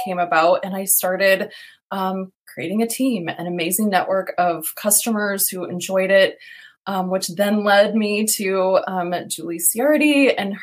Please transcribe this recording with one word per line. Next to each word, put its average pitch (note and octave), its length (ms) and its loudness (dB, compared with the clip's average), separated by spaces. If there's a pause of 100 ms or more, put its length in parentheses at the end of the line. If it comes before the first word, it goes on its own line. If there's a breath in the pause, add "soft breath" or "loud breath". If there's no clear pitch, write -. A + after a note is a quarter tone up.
came F3+ 160 -6
about F3 460 2
and F#3 100 -8
I F#3+ 100 -6
started, F#3+ 680 2 (400 loud breath)
um, F#3+ 420 -4 (140)
creating G3 340 -4
a A#3 60 0
team, A3+ 400 -2
an F3 200 -8
amazing F3+ 420 0
network F#3+ 480 0
of E3+ 380 0
customers G#3 720 0
who F3+ 160 -8
enjoyed F#3+ 440 -2
it, G3 280 4 (500 loud breath)
um, F#3 220 -4
which F#3+ 180 -2
then G3+ 360 -2
led G3+ 320 4
me G#3 300 0
to, F#3+ 640 0
um, F3 260 -4 (140)
Julie E3+ 320 -8
Ciardi C#4 800 2
and G3 260 -4